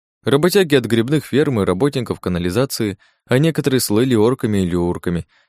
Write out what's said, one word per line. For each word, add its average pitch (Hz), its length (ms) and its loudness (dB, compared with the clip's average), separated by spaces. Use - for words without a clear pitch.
работяги 151 520 2
от 120 100 2
грибных 117 400 0
ферм 131 360 0
и 92 40 2
работников 98 540 -2
канализации, 92 800 -2
а 123 140 2
некоторые 143 400 0
слыли 120 360 2
орками 107 440 2
или 87 160 0
урками. 87 520 -4